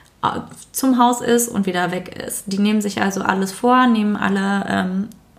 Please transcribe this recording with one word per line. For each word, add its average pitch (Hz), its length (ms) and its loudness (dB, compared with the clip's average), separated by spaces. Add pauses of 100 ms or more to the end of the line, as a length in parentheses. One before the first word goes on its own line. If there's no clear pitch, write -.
(220)
äh, - 180 -2 (320)
zum 262 260 2
Haus 240 240 2
ist 233 260 2
und 196 160 -2
wieder 180 260 -2
weg 180 360 -8
ist. - 200 -10
Die 196 120 -4
nehmen 208 240 2
sich 202 180 -4
also 196 220 -2
alles 190 300 0
vor, 254 340 4
nehmen 214 300 2
alle, 196 520 -2
ähm, 190 400 -2 (300)